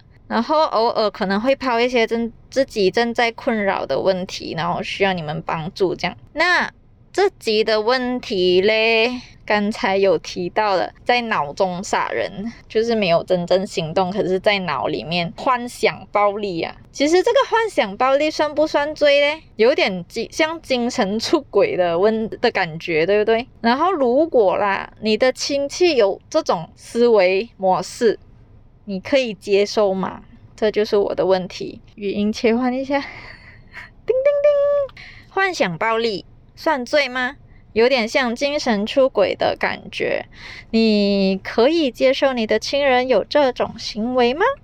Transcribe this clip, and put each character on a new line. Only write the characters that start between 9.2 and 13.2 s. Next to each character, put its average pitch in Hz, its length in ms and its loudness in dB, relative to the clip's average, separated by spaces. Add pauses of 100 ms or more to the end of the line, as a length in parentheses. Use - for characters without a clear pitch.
刚 208 260 0
才 196 260 -2
有 190 200 4
提 175 320 -8
到 214 260 0
了， - 160 -2 (140)
在 247 160 2
脑 175 320 -4
中 185 300 -2
杀 190 260 -2
人， 117 420 -6 (160)
就 220 160 -2
是 233 120 0
没 208 140 0
有 165 140 4